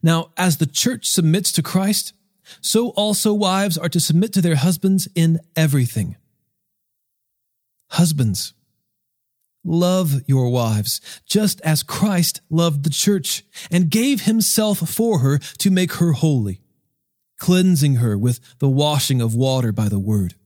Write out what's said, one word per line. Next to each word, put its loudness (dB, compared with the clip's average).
Now, 0
as 0
the 0
church -4
submits 0
to -2
Christ, -2
so 0
also -2
wives 0
are -4
to -2
submit 0
to 0
their 2
husbands 0
in 2
everything. 0
Husbands, 0
love 0
your 2
wives, 0
just 0
as 0
Christ -2
loved 0
the -2
church -2
and 2
gave 0
himself 0
for 0
her 2
to -2
make 2
her 2
holy, 0
cleansing 2
her 0
with 0
the 0
washing 0
of -2
water 0
by 0
the 0
word. -2